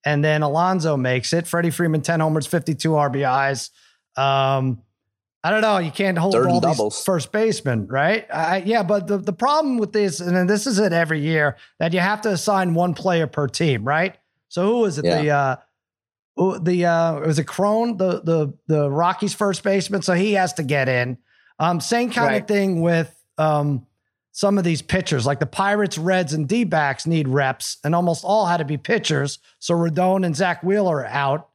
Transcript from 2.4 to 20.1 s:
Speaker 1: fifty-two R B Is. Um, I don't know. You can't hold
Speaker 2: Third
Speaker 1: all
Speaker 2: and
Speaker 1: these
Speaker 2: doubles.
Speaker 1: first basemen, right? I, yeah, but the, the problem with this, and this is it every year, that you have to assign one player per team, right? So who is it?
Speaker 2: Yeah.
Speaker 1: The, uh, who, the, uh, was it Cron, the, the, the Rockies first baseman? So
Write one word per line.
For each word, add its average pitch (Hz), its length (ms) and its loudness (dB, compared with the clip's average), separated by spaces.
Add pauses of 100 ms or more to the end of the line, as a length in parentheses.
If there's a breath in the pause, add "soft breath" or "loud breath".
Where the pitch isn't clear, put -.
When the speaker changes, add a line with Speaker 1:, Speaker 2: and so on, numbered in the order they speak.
Speaker 1:
fifty-two 160 480 -2
R 143 140 2
B 139 120 -2
Is. 135 480 0 (460 soft breath)
Um, 135 680 0 (640)
I 170 80 0
don't 214 100 2
know. 214 160 2
You 165 140 -2
can't 190 260 -2
hold 185 160 0
Speaker 2:
Third 123 140 4
Speaker 1:
all - 80 2
Speaker 2:
and - 80 2
Speaker 1:
these 143 140 2
Speaker 2:
doubles. - 280 -2
Speaker 1:
first 180 260 -2
basemen, 185 560 0
right? 165 460 0
I, 170 320 -2
yeah, 220 180 2
but 190 240 0
the, 202 120 0
the 190 120 -4
problem 277 460 0
with 208 160 -2
this, 202 260 0
and 180 300 2
this 208 180 0
is 202 120 0
it 202 120 2
every 160 300 0
year, 151 340 2 (240 loud breath)
that 165 140 0
you 185 60 2
have 208 220 0
to 220 80 -2
assign 190 440 0
one 175 220 2
player 170 320 0
per 143 200 -2
team, 123 380 0
right? 160 320 0 (320)
So 175 160 -2
who 226 200 2
is 151 120 -2
it? 151 80 -4
Speaker 2:
Yeah. 165 160 2
Speaker 1:
The, 151 80 0
uh, 139 260 2 (800)
who, 185 240 0
the, 175 260 0
uh, 165 360 2
was 151 180 0
it 135 60 -2
Cron, 214 520 0
the, 185 240 0
the, 160 320 0 (140)
the 147 220 2
Rockies 175 460 0
first 202 280 -2
baseman? 196 380 0
So 180 140 0